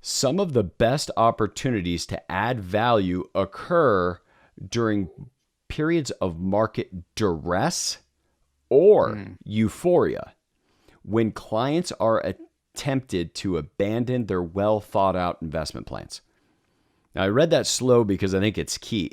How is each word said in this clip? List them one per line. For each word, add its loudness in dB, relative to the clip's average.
Some -2
of -2
the 2
best -2
opportunities 0
to -10
add -2
value 0
occur 0
during 0
periods -2
of -4
market -2
duress -2
or 6
Mm. -10
euphoria, 0
when 0
clients -4
are 0
tempted -4
to -4
abandon -2
their -2
well-thought-out 0
investment -8
plans. -14
Now, -2
I 2
read 4
that 2
slow 4
because 0
I 2
think 0
it's -4
key. -4